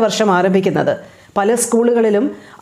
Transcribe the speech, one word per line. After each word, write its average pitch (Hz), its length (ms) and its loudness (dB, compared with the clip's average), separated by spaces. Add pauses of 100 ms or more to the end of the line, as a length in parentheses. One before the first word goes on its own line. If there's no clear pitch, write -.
വർഷം 214 320 0
ആരംഭിക്കുന്നത്. 185 560 0 (460)
പല 202 100 0 (140)
സ്കൂളുകളിലും 233 640 0 (360)